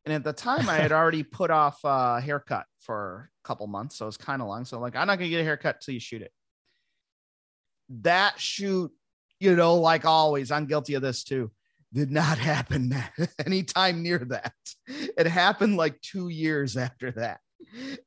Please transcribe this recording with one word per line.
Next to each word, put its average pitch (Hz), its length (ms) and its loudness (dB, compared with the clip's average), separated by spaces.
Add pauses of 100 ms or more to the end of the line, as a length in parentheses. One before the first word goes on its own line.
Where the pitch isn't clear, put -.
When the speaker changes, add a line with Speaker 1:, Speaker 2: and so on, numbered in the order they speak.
Speaker 1:
And 156 80 -4
at 147 120 -2
the 151 80 -2
time, 240 360 -2
I 156 100 2
had 151 140 4
Speaker 2:
<laughs> - 0 -
Speaker 1:
already 160 300 4
put - 300 -2
off 147 320 2
a 127 360 2
haircut 139 460 -4 (140)
for 104 500 -8 (140)
a - 20 -20
couple 107 220 -8
months. 104 280 -10
So 110 100 -8
it - 20 -6
was 104 80 -12
kinda 135 280 -6
long. 107 200 -8
So 127 120 -12
I'm 117 60 -8
like, 123 140 -6
"I'm 160 100 0
not 196 140 0
gonna 180 100 -4
get 165 120 -2
a - 20 0
haircut 151 360 -4
till 135 140 -10
you 113 60 -8
shoot 110 220 -12
it." - 100 -18 (1700)
That 180 400 2
shoot, 190 500 -2 (480)
you 190 160 6
know, 170 220 6
like 165 280 4
always, 156 460 4
I'm 151 160 0
guilty 147 280 -2
of 131 80 0
this 127 220 -4
too, 127 280 -4 (400)
did 135 180 0
not 151 280 2
<laughs> - 0 -
happen 131 520 -2
that, 127 220 -4 (340)
anytime 185 560 0
near 175 160 0
that. 123 360 -6 (340)
It 277 380 0
happened, 196 500 4
like, 156 240 0
two 180 300 -8
years 156 460 -2
after 123 360 -6
that. 113 280 -6 (680)